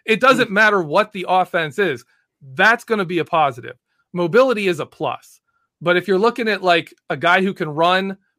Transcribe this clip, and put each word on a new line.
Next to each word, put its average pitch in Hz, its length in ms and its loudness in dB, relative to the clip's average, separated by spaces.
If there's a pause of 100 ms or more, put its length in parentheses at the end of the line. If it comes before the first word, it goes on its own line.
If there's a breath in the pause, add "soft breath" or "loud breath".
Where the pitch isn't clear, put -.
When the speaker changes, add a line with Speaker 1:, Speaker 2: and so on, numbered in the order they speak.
Speaker 1:
It 220 160 0
doesn't 254 280 2
Speaker 2:
Mm. 196 40 -10
Speaker 1:
matter 208 300 2
what 175 300 -2
the 180 160 -8
offense 180 500 -2
is. 160 260 -2 (380)
That's 180 400 0
gonna 208 220 -4
be 170 160 -4
a 147 40 -2
positive. 131 520 -2 (360)
Mobility 202 540 2
is 165 140 -2
a 131 40 -4
plus. - 560 -10 (400)
But 175 160 0
if 175 120 -2
you're 190 100 2
looking 233 300 0
at, 196 140 -4
like, 170 300 0 (160)
a 160 80 -4
guy 170 260 2
who 190 120 -2
can 160 140 -6
run 180 480 0 (220)